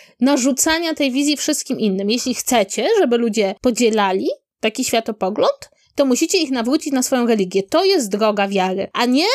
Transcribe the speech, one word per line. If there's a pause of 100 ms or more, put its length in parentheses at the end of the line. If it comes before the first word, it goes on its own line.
(200)
narzucania
tej
wizji
wszystkim
innym.
Jeśli
chcecie, (120)
żeby
ludzie
podzielali (320)
taki
światopogląd, (260)
to
musicie
ich
nawrócić
na
swoją
religię.
To
jest
droga
wiary,
a
nie (100)